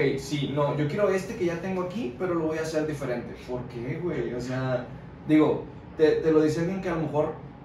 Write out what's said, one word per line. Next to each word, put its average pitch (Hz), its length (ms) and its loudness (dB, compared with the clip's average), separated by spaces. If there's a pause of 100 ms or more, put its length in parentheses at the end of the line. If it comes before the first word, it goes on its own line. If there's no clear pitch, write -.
(180)
sí, 139 360 -2
no, 143 240 2
yo 143 100 2
quiero 202 220 2
este 190 260 -2
que 180 80 0
ya 165 160 0
tengo 185 220 -2
aquí, 190 360 -4
pero 175 160 -2
lo 165 120 0
voy 160 120 0
a 160 40 -2
hacer 156 240 0
diferente. 123 480 -4 (120)
¿Por 123 180 -6
qué, 131 380 -6
güey? 135 300 -2
O 123 80 -4
sea, 131 460 -2 (420)
digo, 151 360 6 (340)
te, 156 140 6
te 160 200 4
lo 156 80 8
dice 156 200 4
alguien 185 200 -2
que 180 80 -4
a 175 60 0
lo 160 80 0
mejor 147 300 0 (320)